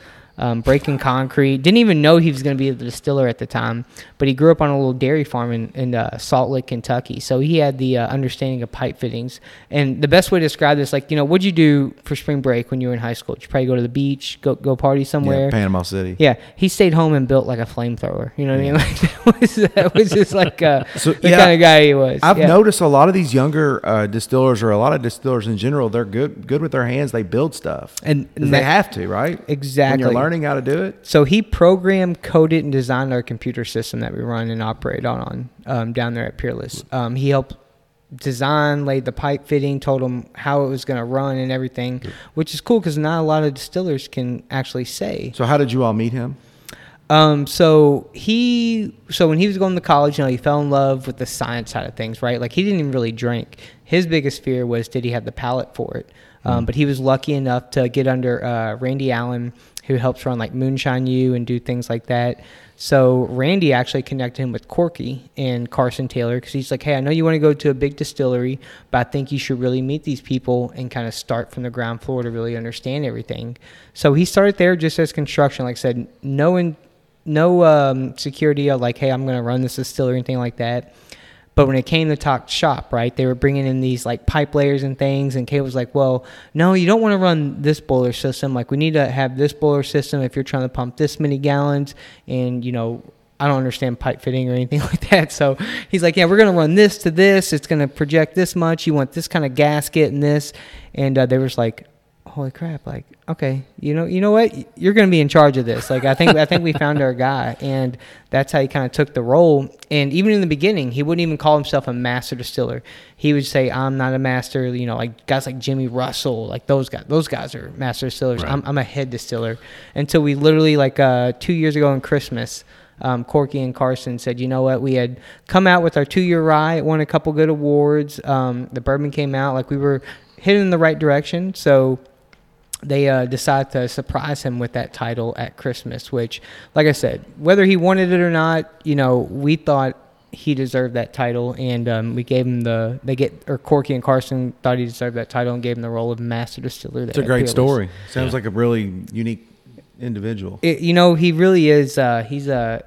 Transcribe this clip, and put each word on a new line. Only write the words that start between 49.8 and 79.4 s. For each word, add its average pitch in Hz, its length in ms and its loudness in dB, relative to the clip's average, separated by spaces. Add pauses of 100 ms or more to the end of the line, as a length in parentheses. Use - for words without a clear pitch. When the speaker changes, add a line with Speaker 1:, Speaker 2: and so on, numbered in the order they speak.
Speaker 1:
college, 147 360 2
you 143 60 0
know, 131 60 0
he 127 80 -2
fell 147 240 0
in 143 80 -2
love 135 380 0
with 127 100 -10
the 123 80 -6
science 120 460 -8
side - 140 -6
of - 100 -14
things, 110 260 -8
right? 120 180 -2
Like, 120 140 -6
he 180 100 0
didn't 202 160 0
even 143 140 -4
really 117 180 -2
drink. 117 460 -6 (260)
His 175 240 0
biggest 143 360 -2
fear 127 220 -2
was, 117 220 -4
did 123 160 -6
he 120 80 -4
have 113 140 -6
the 120 80 -10
palate 127 420 -6
for - 220 -8
it? - 120 -12 (360)
Um, 120 180 0
Speaker 2:
Mm. 110 40 -2
Speaker 1:
but 120 80 -4
he 147 100 2
was 135 160 -2
lucky 135 320 0
enough 127 380 -2
to 123 180 0
get 131 180 0
under, 127 360 -2
uh, 113 360 -4
Randy 131 320 -4
Allen, 120 400 -4 (360)
who 135 80 0
helps 123 300 -2
run, 123 140 -2
like, 113 140 -6
Moonshine 131 520 -2
U 127 280 0
and 120 120 -2
do 120 140 -4
things 123 300 -6
like 117 160 -6
that. 120 340 -2 (380)
So 127 520 4
Randy 147 440 0
actually 127 300 -2
connected 127 380 -6
him 123 120 -4
with - 160 -10
Corky 135 640 -4
and 123 340 -4
Carson 127 380 -2
Taylor 120 320 -4
'cause - 140 -16
he's 135 180 -6
like, 131 100 -6
"Hey, 147 140 -2
I 131 60 -2
know 143 100 -2
you 160 140 2
wanna 160 140 2
go 151 140 4
to 143 160 0
a 139 40 0
big 143 240 -4
distillery, 127 600 -2 (320)
but 127 100 0
I 123 120 0
think 139 220 -4
you 139 40 -4
should 131 220 -4
really 127 220 -2
meet 139 240 -4
these 131 160 -6
people 123 560 -4
and 127 120 -10
kinda 117 220 -6
start - 400 -6
from 127 120 -10
the 123 60 -8
ground 117 320 -8
floor 131 220 -6
to 117 80 -6
really 117 240 -6
understand 127 500 -8
everything." 117 520 -10 (360)
So 143 200 2
he 165 100 4
started 202 340 2
there 180 200 4
just 156 200 -2
as 160 140 0
construction, 143 540 -2
like 123 100 -6
I - 40 -16
said, 120 280 -4 (160)
no 143 320 0
in-, 170 200 -2 (480)
no, 170 400 4
um, 139 540 4
security 143 520 0
of, 135 120 0
like, 120 160 -2
"Hey, 135 140 0
I'm 131 160 -2
gonna 123 160 -4